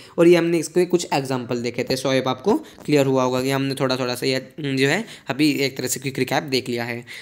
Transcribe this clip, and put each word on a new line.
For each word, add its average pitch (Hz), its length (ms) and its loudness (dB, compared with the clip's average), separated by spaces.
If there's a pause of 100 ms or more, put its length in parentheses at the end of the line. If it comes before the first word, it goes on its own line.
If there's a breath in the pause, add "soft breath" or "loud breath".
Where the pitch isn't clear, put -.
(180 loud breath)
और 170 100 8
ये 175 80 8
हमने 170 220 2
इसके 170 260 0
कुछ 175 280 0
एग्जांपल 127 500 -2
देखे 120 220 -4
थे, 135 120 -2
so, 135 100 -2
ये 131 200 2
आपको 131 280 0
क्लियर 147 520 0
हुआ 131 160 2
होगा 127 200 0
कि 135 80 -2
हमने 135 240 0
थोड़ा 131 220 0
थोड़ा 123 180 -2
सा 120 120 -4
ये, 131 340 -2
जो 139 280 2
है 190 160 0 (240 loud breath)
अभी 143 240 2
एक 135 240 -2
तरह 127 100 -6
से 131 140 -4
क्विक 135 180 -6
रिकैप 135 240 0
देख 131 260 -2
लिया 117 160 -4
है। 120 200 -10 (180 loud breath)